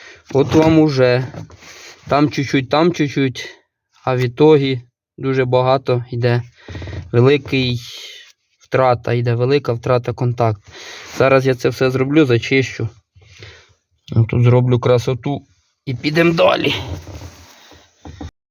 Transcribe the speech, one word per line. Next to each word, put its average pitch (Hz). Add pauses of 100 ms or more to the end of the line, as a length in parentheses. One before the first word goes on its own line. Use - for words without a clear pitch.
(340)
От 139
вам 160
уже. 131 (840)
Там 143
чуть-чуть, 135
там 165
чуть-чуть, 135 (560)
а 131
в -
ітогі 135 (380)
дуже 131
багато 127
йде. 120 (720)
Великий 127 (800)
втрата 123
йде, 120
велика 127
втрата 123
контакту. 120 (460)
Зараз 135
я 135
це 131
все 131
зроблю, 135
зачищу. 123 (1400)
Тут 120
зроблю 123
красоту 131 (380)
і 131
підемо 165
далі. 175
<clears throat> - (1700)